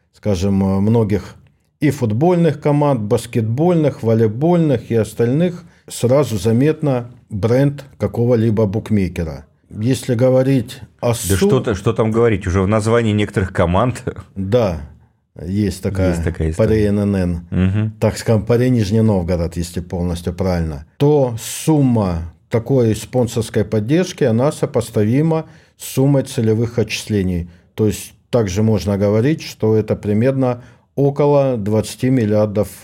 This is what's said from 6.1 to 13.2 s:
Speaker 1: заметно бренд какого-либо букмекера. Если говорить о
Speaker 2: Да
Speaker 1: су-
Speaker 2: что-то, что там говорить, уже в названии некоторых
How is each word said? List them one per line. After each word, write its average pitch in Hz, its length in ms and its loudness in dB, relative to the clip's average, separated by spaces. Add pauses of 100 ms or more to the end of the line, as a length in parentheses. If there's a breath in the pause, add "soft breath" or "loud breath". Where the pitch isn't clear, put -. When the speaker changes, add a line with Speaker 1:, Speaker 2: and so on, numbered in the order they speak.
Speaker 1:
заметно 123 720 0 (180)
бренд 123 540 0 (140)
какого-либо 113 680 2
букмекера. 90 800 -2 (240)
Если 117 460 -2
говорить 131 640 2 (200)
о 120 100 0
Speaker 2:
Да 113 40 2
Speaker 1:
су- 92 220 -2
Speaker 2:
что-то, 127 400 2
что 113 160 -2
там 110 180 0
говорить, 113 380 2
уже 95 140 2
в 92 40 2
названии 110 460 2
некоторых 104 400 0